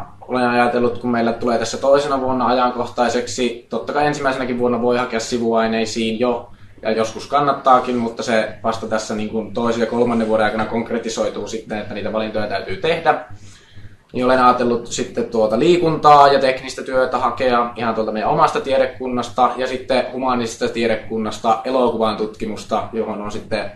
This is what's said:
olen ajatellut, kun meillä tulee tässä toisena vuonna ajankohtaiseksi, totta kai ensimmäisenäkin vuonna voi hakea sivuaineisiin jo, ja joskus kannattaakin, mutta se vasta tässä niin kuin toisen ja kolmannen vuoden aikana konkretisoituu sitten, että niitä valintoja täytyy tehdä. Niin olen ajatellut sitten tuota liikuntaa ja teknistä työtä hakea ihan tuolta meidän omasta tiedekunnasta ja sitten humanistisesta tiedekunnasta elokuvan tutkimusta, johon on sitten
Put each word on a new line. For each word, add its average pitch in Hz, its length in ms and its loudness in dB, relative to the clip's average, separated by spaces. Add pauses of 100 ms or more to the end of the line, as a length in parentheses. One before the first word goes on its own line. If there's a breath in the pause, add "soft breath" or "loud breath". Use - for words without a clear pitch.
(220)
olen 123 280 0
ajatellut, 120 480 2
kun 123 140 -2
meillä 117 220 2
tulee 117 240 0
tässä 113 200 -4
toisena 139 440 4
vuonna 127 260 0
ajankohtaiseksi, 120 1200 0
totta 113 240 -4
kai 147 140 2
ensimmäisenäkin 131 520 -2
vuonna 123 220 0
voi 123 160 2
hakea 120 220 -2
sivuaineisiin 113 1000 0
jo, 120 320 -2 (300 soft breath)
ja 113 100 -2
joskus 113 360 -2
kannattaakin, 131 680 2
mutta 113 260 -4
se 110 300 0 (100)
vasta 113 240 -2
tässä 110 280 -4
niin 107 140 -4
kuin 104 240 -6
toisen 117 280 0
ja 110 60 2
kolmannen 120 400 2
vuoden 110 180 4
aikana 107 200 0
konkretisoituu 110 840 -4
sitten, 110 320 -8
että 104 140 -8
niitä 101 200 -4
valintoja 107 340 -2
täytyy 98 300 -6
tehdä. - 480 0 (880 loud breath)
Niin 127 120 -2
olen 127 180 4
ajatellut 120 440 4
sitten 120 380 -4
tuota 110 340 2
liikuntaa 151 680 8
ja 135 120 6
teknistä 131 440 -2
työtä 127 340 0
hakea 120 580 0
ihan 113 200 -2
tuolta 110 160 -2
meidän 107 180 -2
omasta 147 320 2
tiedekunnasta 127 960 0
ja 127 100 -2
sitten 131 460 -2
humanistisesta 123 600 -2
tiedekunnasta 110 920 -2
elokuvan 113 520 0
tutkimusta, 107 760 -6
johon 107 280 -4
on 101 100 -8
sitten 101 440 -6